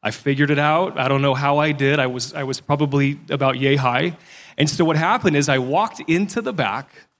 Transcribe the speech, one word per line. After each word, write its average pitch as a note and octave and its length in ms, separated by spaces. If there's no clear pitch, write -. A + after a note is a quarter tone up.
I G#2+ 80
figured C#3 400
it C#3+ 80
out. D#3 400
I C3 80
don't C#3 160
know C#3 100
how C#3+ 240
I D3+ 140
did. C#3 260
I C3 80
was, B2+ 300
I D3 80
was C3 160
probably C#3+ 600
about C3+ 260
yay C3+ 180
high. C3+ 420
And D3+ 140
so D#3+ 160
what D#3+ 120
happened F3+ 380
is C#3+ 140
I C3+ 80
walked D3 500
into G3 360
the B3 100
back B2 380